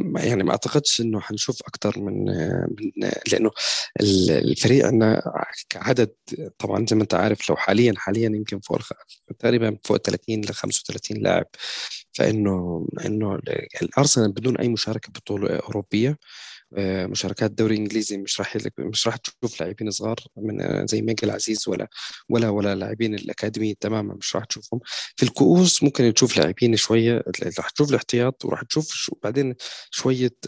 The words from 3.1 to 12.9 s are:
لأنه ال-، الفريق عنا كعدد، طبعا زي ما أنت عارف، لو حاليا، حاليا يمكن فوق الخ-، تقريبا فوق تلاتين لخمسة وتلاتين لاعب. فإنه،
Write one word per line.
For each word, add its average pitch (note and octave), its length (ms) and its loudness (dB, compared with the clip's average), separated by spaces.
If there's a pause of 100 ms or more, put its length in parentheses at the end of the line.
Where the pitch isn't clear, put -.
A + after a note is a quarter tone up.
لأنه G#2+ 200 4 (500)
ال-، F#2+ 300 6
الفريق - 540 4
عنا A2 360 4 (480)
كعدد، A2+ 420 2 (460)
طبعا G#2 320 -2
زي G#2+ 60 4
ما G#2+ 60 6
أنت G2 120 2
عارف، G#2 360 0
لو D#2 60 4
حاليا، A2 420 4
حاليا A2 380 0
يمكن G#2 240 -6
فوق - 180 -4
الخ-، - 140 -8 (480)
تقريبا A2+ 440 2
فوق G#2+ 140 2
تلاتين - 440 -2
لخمسة G2+ 420 -4
وتلاتين G#2+ 400 -8
لاعب. F2+ 240 2 (640)
فإنه، F#2 760 0 (180)